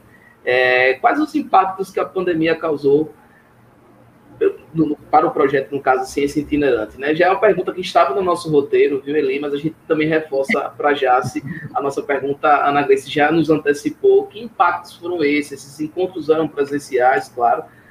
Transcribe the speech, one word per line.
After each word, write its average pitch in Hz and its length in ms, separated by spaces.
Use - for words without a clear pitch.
É, 127 520
quais 285 240
os 311 160
impactos - 560
que - 80
a 185 60
pandemia 165 500
causou 151 580
no, 151 220
para 156 160
o 156 40
projeto, 143 400
no - 80
caso, 131 320
Ciência 139 280
Itinerante, 131 600
né? 147 140
Já 175 140
é - 20
uma 190 100
pergunta 185 320
que 185 100
estava 180 340
no 196 80
nosso 170 280
roteiro, 139 480
viu, 143 160
Eli? 139 240
Mas 147 140
a 143 40
gente 156 180
também 156 200
reforça 139 640
pra 143 220
Jace 131 500
a 139 60
nossa 139 220
pergunta. 139 460
A 143 220
Ana 143 120
Grace 135 280
já 151 220
nos 160 200
antecipou. 143 760
Que 214 180
impactos - 540
foram 170 260
esses? 143 280
Esses 139 280
encontros 160 500
eram 156 180
presenciais, 139 840
claro, 120 340